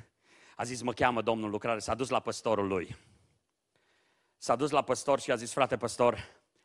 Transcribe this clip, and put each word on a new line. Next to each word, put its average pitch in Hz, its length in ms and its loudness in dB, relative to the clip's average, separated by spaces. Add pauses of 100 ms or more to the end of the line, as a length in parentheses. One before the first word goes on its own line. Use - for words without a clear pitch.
(560)
a - 80 -4
zis, 120 180 -6
„Mă 120 120 -2
cheamă 123 280 2
Domnul 110 240 0
în 104 60 -2
lucrare.” 107 280 -2
S-a 113 160 -2
dus 120 140 -4
la 123 100 2
păstorul 104 480 0
lui. 92 280 -2 (1400)
S-a - 180 0
dus 143 140 0
la 139 120 4
păstor 135 380 0
și 139 120 -4
a 123 40 4
zis, 113 160 -6
„Frate 131 260 2
păstor, 120 640 0 (240)